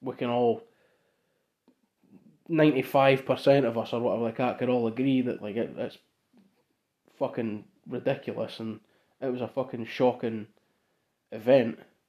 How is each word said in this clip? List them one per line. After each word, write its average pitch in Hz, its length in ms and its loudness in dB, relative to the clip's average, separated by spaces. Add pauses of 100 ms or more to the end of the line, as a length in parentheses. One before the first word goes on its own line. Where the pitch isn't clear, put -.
we 127 140 -8
can 123 160 -4
all, 120 340 2 (1800)
ninety-five 135 760 4
percent 139 420 4
of 117 120 -2
us 110 140 -4
or 120 80 -2
whatever 113 240 0
like 113 140 -4
that, 123 200 -2
could 120 100 -2
all 120 200 2
agree 131 340 0
that, 120 200 -6
like, 104 140 -6
it, - 220 -4
it's - 200 -8 (1200)
fucking 113 460 -4 (240)
ridiculous 120 720 -6
and 110 220 -10 (400)
it 135 120 -4
was 127 80 -6
a 113 80 -4
fucking 123 380 -6
shocking 120 600 0 (880)
event 117 460 4 (300)